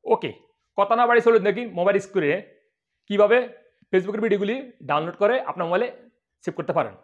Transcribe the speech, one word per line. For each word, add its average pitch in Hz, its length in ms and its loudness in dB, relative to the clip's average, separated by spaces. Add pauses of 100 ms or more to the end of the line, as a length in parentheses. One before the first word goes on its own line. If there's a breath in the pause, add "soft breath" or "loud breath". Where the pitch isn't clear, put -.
(140)
ওকে, 139 160 -4 (500)
কথা 202 200 2
না 240 80 4
বাড়িয়ে 233 200 4
চলুন 220 200 4
দেখি 208 160 -2 (140)
mobile 190 280 2
স্ক্রিনে 160 320 -2 (720)
কিভাবে 208 280 4 (540)
Facebook-এর 196 340 0
ভিডিওগুলি 208 300 0 (340)
download 156 320 -2
করে 220 140 2 (140)
আপনার 175 180 -6
মোবাইলে 185 200 0 (560)
save 180 160 -8
করতে - 180 -6
পারেন। 110 160 -4 (100)